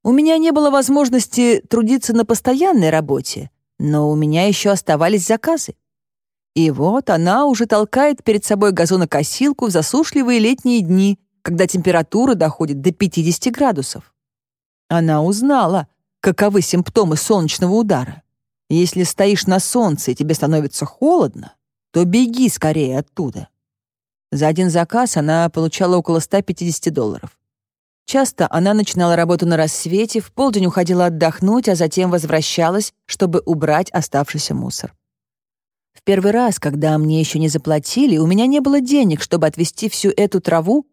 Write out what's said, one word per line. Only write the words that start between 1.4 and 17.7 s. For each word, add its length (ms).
трудиться 440
на 120
постоянной 640
работе, 640
но 320
у 60
меня 320
ещё 240
оставались 560
заказы». 480
И 160
вот 400
она 340
уже 220
толкает 560
перед 200
собой 280
газонокосилку 960
в 20
засушливые 680
летние 420
дни, 380
когда 240
температура 640
доходит 480
до 100
пятидесяти 580
градусов. 640
Она 340
узнала, 640
каковы 420
симптомы 540
солнечного 600